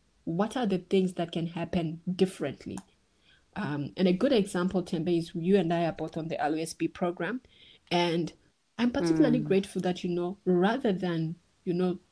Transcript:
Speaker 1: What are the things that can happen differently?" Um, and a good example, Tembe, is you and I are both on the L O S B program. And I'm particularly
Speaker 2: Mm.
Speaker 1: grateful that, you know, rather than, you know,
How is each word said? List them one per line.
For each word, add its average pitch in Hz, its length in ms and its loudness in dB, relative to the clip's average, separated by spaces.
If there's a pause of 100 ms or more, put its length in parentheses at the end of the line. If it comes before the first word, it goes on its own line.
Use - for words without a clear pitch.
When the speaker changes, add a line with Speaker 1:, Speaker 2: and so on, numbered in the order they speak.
(240)
Speaker 1:
What 175 320 -2
are 254 100 -2
the 190 120 0
things 185 360 2
that 170 180 -4
can 170 160 -4
happen 165 520 -4 (100)
differently?" 180 680 -2 (760)
Um, 147 420 -4
and 190 120 4
a 180 40 4
good 240 200 2
example, 190 500 0
Tembe, 175 360 0
is 165 160 -6
you 180 240 2
and 170 140 0
I 170 140 2
are 156 60 0
both 160 240 -8
on 160 120 -6
the - 120 -4
L 147 140 0
O 156 40 -2
S 160 160 -6
B 165 140 -2
program. 180 520 -4 (500)
And 175 420 0 (460)
I'm 240 140 2
particularly 285 480 4
Speaker 2:
Mm. - 40 -2
Speaker 1:
grateful 190 380 0
that, 180 220 -2
you 180 60 -2
know, 175 340 -2
rather 202 480 2
than, 170 440 -2 (280)
you 185 100 -2
know, 180 240 0 (140)